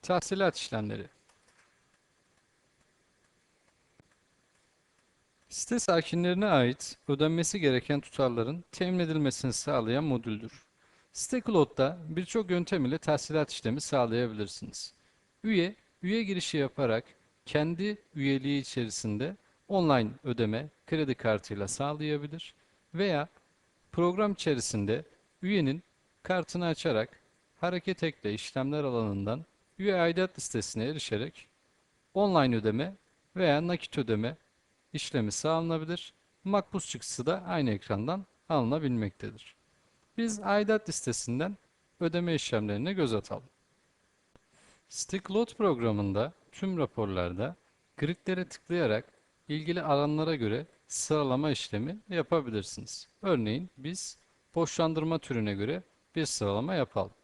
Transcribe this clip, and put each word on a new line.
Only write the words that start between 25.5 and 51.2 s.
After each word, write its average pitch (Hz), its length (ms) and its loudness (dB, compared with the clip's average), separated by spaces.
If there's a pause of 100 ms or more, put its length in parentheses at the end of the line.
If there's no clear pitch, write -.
kartını 180 420 -2
açarak 131 560 0 (360)
hareket 180 460 -2
ekle 107 300 -2
işlemler 139 500 -2
alanından 113 640 0 (340)
üye 196 160 2
aidat 175 420 2
listesine - 480 -4
erişerek 139 640 -4 (680)
online 170 420 4
ödeme 113 400 0 (400)
veya 170 320 4
nakit - 300 -4
ödeme 117 400 0 (560)
işlemi 117 380 -2
sağlanabilir. 160 840 -2 (300)
Makbuz 196 440 -2
çıktısı - 380 -8
da 185 180 0
aynı 160 260 0
ekrandan 113 560 -2 (240)
alınabilmektedir. 120 1080 -2 (600)
Biz 226 220 -2
aidat 208 500 2
listesinden 143 680 -4 (420)
ödeme 170 360 0
işlemlerine 110 580 0
göz 143 200 2
atalım. 110 360 -4 (1400)
Stick - 420 -6
Load 226 240 0
programında 117 800 2 (180)
tüm 190 260 -4
raporlarda 101 800 -2 (420)
gridlere 180 480 -4
tıklayarak 139 600 0 (420)
ilgili 156 340 -2
alanlara 151 540 2
göre 120 300 0 (220)
sıralama 143 640 0